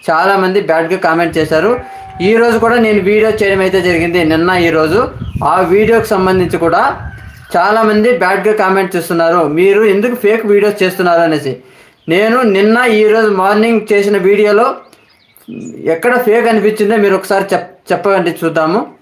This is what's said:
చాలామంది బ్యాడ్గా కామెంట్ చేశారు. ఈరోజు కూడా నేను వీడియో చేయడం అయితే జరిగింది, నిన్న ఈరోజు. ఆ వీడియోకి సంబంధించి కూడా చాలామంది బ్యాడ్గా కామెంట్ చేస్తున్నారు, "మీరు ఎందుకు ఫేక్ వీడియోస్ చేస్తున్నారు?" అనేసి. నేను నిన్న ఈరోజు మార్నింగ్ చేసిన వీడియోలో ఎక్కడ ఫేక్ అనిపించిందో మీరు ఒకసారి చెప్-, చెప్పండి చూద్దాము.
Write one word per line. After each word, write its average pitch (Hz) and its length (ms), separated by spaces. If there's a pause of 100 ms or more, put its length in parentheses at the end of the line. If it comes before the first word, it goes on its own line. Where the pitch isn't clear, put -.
(100)
చాలామంది 190 500
బ్యాడ్గా 165 380
కామెంట్ 165 400
చేశారు. 160 420 (420)
ఈరోజు 226 360
కూడా 233 160
నేను 214 260
వీడియో 214 300
చేయడం 196 300
అయితే 190 200
జరిగింది, 175 440
నిన్న 160 260
ఈరోజు. 170 580 (360)
ఆ 165 160
వీడియోకి 214 460
సంబంధించి 185 520
కూడా 170 240 (760)
చాలామంది 214 640
బ్యాడ్గా 190 340
కామెంట్ 190 440
చేస్తున్నారు, 170 520
"మీరు 190 340
ఎందుకు 214 320
ఫేక్ 220 320
వీడియోస్ 202 360
చేస్తున్నారు?" 180 380
అనేసి. 147 360 (520)
నేను 220 340
నిన్న 214 360
ఈరోజు 214 500
మార్నింగ్ 208 520 (120)
చేసిన 202 260
వీడియోలో 208 560 (1080)
ఎక్కడ 165 340
ఫేక్ 226 280
అనిపించిందో 214 500
మీరు 202 180
ఒకసారి 190 380
చెప్-, - 400
చెప్పండి 180 420 (100)
చూద్దాము. 165 580